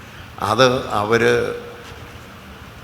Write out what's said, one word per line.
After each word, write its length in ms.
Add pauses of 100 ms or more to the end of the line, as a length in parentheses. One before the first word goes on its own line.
(420)
അത് 260 (240)
അവര് 420 (1500)